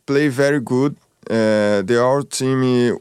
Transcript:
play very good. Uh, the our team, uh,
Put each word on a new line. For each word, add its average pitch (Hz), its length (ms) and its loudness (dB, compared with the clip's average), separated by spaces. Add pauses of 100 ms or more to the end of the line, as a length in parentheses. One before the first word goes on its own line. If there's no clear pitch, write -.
play 143 240 0
very 139 300 0
good. 127 360 -2 (340)
Uh, 107 560 2
the 120 160 2
our 135 220 0
team, 131 400 -2
uh, 123 380 0